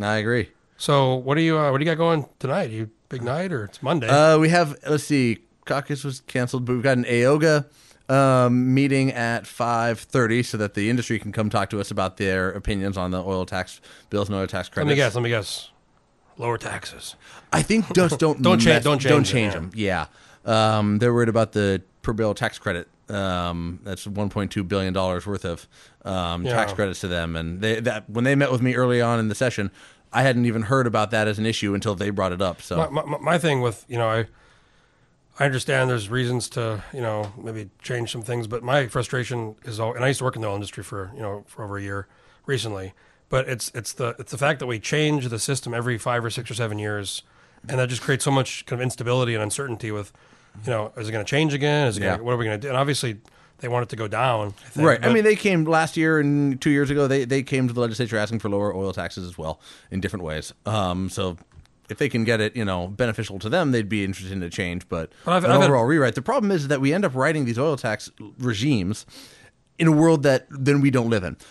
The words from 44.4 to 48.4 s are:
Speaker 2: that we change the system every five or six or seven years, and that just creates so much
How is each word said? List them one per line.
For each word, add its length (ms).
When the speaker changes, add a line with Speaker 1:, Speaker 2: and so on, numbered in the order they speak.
Speaker 2:
that 60
we 140
change 480
the 100
system 360
every 240
five 260
or 60
six 200
or 40
seven 240
years, 440
and 100
that 100
just 140
creates 220
so 80
much 340